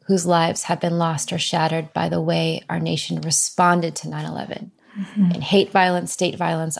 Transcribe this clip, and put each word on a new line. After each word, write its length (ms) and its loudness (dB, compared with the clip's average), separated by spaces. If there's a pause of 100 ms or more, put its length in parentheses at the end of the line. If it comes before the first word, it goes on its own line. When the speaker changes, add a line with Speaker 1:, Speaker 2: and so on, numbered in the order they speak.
Speaker 1:
whose 200 2
lives 380 2
have 160 -2
been 180 0
lost 340 -2
or 60 -2
shattered 540 -2
by 160 -2
the 120 0
way 500 0
our 100 -2
nation 400 -4
responded 760 2
to 120 -10
nine 180 -8
eleven 460 -10 (260)
Speaker 2:
Mm-hmm. 320 2
Speaker 1:
in 120 0
hate 280 2
violence, 420 2
state 240 -2
violence, 440 -2